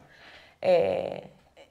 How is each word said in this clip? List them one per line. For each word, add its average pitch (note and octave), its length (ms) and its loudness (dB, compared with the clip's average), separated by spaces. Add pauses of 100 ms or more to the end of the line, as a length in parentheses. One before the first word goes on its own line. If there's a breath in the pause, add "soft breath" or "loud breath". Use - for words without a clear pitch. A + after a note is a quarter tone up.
(640 loud breath)
Eh, - 680 0 (420)